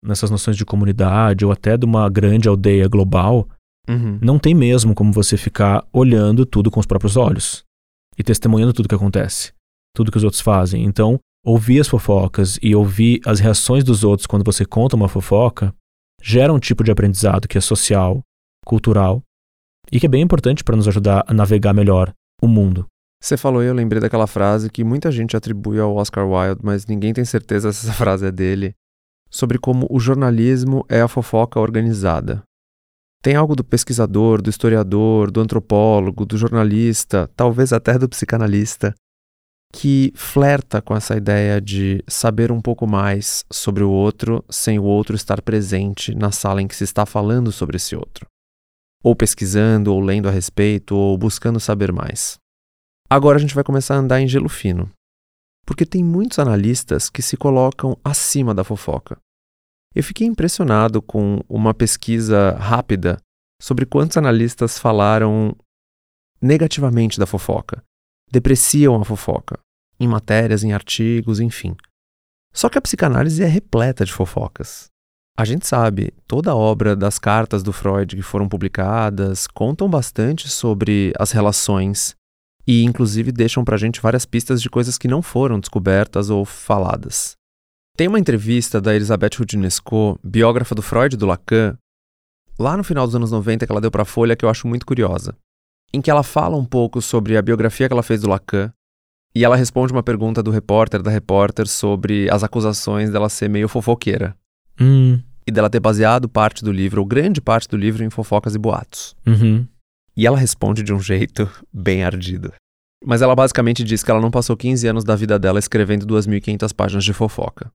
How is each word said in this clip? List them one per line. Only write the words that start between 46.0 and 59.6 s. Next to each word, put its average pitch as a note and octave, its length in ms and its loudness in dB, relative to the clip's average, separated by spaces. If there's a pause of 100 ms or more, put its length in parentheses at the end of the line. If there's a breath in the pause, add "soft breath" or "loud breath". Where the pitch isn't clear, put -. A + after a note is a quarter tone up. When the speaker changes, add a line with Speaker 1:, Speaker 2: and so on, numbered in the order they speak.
Speaker 2:
na G#2 160 -2
sala G2 300 -4
em G2 80 -4
que - 60 -16
se G2+ 100 -6
está G#2 200 -2
falando G#2+ 460 -2
sobre - 240 -8
esse E2+ 220 -8
outro. - 280 -16 (800)
Ou A#2 100 6
pesquisando, G#2 800 2
ou F#2+ 60 2
lendo G2 300 0
a - 20 0
respeito, G2+ 640 -2
ou G2 220 2
buscando A2 420 -2
saber G2+ 320 -2
mais. - 460 -8 (720)
Agora C#3+ 260 6
a D3 40 2
gente C#3+ 140 -2
vai C#3+ 80 0
começar C#3 320 -2
a - 20 0
andar C3 240 2
em C3+ 60 0
gelo C#3 220 0
fino, F2+ 400 -4 (760)
porque D#3+ 200 -2
tem F3+ 180 -2
muitos F3 360 -2
analistas A2+ 720 0
que - 140 -12
se - 120 -6
colocam C3 680 0
acima C3+ 500 -2
da F#2+ 100 -2
fofoca. - 540 -8 (800)